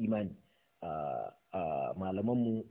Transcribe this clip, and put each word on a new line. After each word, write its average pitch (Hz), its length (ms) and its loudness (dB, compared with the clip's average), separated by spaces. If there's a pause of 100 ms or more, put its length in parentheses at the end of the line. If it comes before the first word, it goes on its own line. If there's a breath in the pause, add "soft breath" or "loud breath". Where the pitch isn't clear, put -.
imani. 107 340 2 (500 soft breath)
Ah, 73 460 -2 (240)
ah, 76 400 0
malamanmu 110 760 2